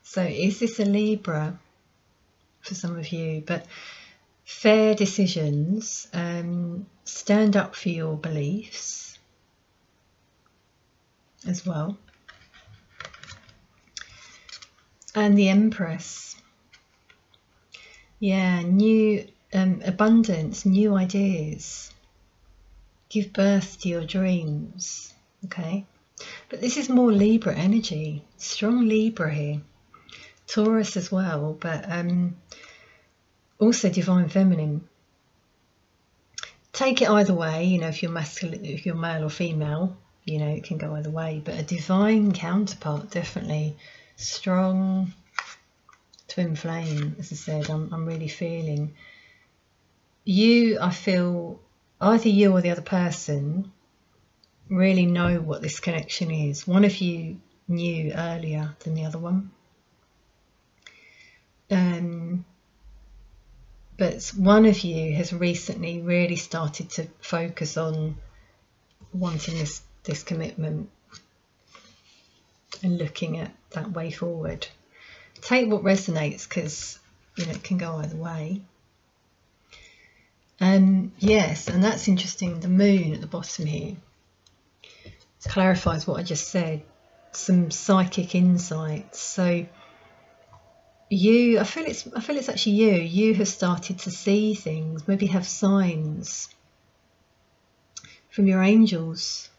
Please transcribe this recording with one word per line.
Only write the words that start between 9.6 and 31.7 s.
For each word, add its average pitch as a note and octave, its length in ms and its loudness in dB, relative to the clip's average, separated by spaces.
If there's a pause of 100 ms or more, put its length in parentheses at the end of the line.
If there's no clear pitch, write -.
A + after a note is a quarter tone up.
as F3+ 200 -4
well. E3+ 320 -6 (3250)
And G#3 220 6
the G3 140 6
Empress. G3 840 0 (1800)
Yeah, F#3 440 2
new, G#3+ 640 4 (260)
um, F#3 320 2
abundance, G3 800 2
new G3+ 300 4
ideas. F#3 1000 -2 (1160)
Give G3+ 200 -2
birth G3 520 0
to F#3 80 -2
your E3+ 140 -4
dreams, E3+ 1080 -4 (320)
okay? F#3 400 -6 (640)
But - 120 -12
this B3 160 -2
is C4 120 -4
more B3 220 6
Libra G#3 440 4
energy, D#3 680 0 (120)
strong A#3 500 0
Libra G#3+ 480 2
here. D3 260 -4 (840)
Taurus G#3+ 500 0
as F3+ 140 -6
well, D#3 480 -2
but, E3 320 -6